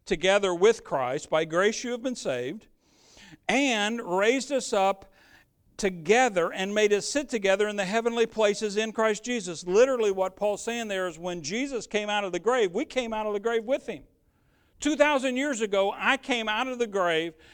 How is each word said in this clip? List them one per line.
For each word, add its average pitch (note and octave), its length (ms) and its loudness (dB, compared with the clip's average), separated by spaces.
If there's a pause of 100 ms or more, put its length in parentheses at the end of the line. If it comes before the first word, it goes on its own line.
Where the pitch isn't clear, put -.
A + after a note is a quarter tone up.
together F#3+ 500 2
with G#3 300 4
Christ. C3+ 440 -2
By D#3+ 140 2
grace F3+ 400 2
you A#3+ 80 -4
have A#3+ 100 -4
been B3+ 140 -4
saved, C#3 520 -4 (840)
and A3+ 520 0
raised A3+ 520 2
us B3 180 -2
up G3 400 0 (640)
together F#3 800 2
and G3 200 -4
made G#3+ 200 4
us G3+ 120 0
sit C#4+ 220 -2
together G3+ 400 2
in G#3 80 -6
the G3+ 80 -2
heavenly A3+ 420 0
places G#3+ 520 0
in A3 160 -4
Christ G#3+ 320 0
Jesus." F3+ 420 -6
Literally A3 440 4
what F#3 260 -2
Paul's G#3 260 -2
saying A#3 240 -6
there F#3+ 220 -2
is D#3 100 -12
when F3 220 -6
Jesus A3+ 440 -6
came G#3 240 -4
out G#3 140 -2
of F#3 80 -6
the F3 80 -4
grave, G#3+ 340 2
we B3+ 120 -2
came A#3 280 -4
out G#3+ 140 -4
of G#3 60 -2
the G3+ 80 -4
grave A3+ 240 -2
with C#4+ 220 -2
him. E3+ 180 -12 (720)
Two D4 160 0
thousand C4+ 400 2
years C4+ 240 -2
ago, G3 340 0
I A#3+ 220 0
came A#3+ 320 -4
out A3 200 -2
of B3+ 120 -8
the A#3 80 -2
grave E3+ 460 0 (200)